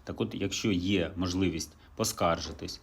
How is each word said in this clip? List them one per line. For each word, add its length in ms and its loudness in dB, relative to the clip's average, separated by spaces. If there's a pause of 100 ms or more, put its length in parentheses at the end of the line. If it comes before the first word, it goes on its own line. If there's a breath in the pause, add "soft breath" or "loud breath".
Так 180 -6
от, 140 -2
якщо 360 0
є 440 2
можливість 560 0 (240 loud breath)
поскаржитись, 880 0